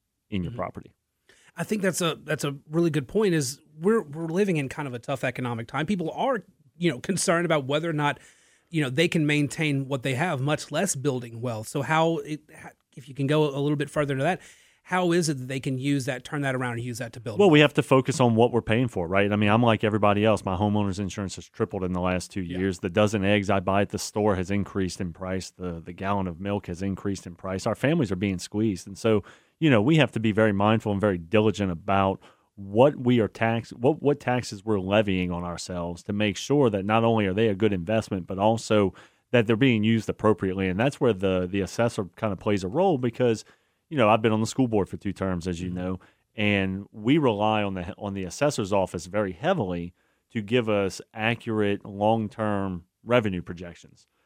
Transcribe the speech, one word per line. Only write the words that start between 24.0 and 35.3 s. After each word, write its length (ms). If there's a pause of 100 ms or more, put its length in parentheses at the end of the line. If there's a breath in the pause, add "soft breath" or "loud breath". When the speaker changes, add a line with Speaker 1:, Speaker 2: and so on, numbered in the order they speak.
Speaker 1:
has 160
increased 500
in 100
price. 380
The, 340
the 100
gallon 340
of 120
milk 280
has 160
increased 420
in 80
price. 320
Our 80
families 380
are 60
being 200
squeezed. 480
And 100
so, 280 (360 loud breath)
you 120
know, 100
we 140
have 160
to 80
be 140
very 200
mindful 380
and 100
very 160
diligent 540
about 480 (380 soft breath)
what 380
we 240
are 80
tax-, 440
what, 320
what 160
taxes 440
we're 160
levying 520